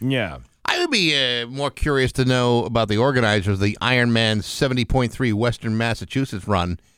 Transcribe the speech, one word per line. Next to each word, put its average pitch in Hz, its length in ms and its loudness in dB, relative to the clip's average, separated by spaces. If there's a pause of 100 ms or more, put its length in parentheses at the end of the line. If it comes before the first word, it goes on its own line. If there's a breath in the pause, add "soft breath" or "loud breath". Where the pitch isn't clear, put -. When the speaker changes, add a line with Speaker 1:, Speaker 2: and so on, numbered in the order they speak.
Speaker 1:
Yeah. 117 380 -2 (260)
Speaker 2:
I 339 140 0
would 349 120 -2
be, 175 240 2
uh, 123 340 -2
more 139 220 -4
curious 135 420 0
to 131 120 0
know 123 400 2
about 113 240 0
the 104 80 0
organizers 107 600 2
of 95 40 -6
the 104 220 0
Ironman 113 600 2
seventy 127 440 -2
point 123 260 0
three 120 220 -2
Western 113 420 -2
Massachusetts 113 720 -4
run 87 320 0 (180)